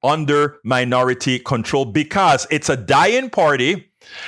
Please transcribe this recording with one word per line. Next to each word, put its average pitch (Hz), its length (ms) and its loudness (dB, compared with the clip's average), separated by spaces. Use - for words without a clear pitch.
under 147 600 0
minority 127 760 0
control, 135 460 -2
because 151 640 0
it's 151 180 -2
a 135 80 0
dying 214 540 2
party 151 600 0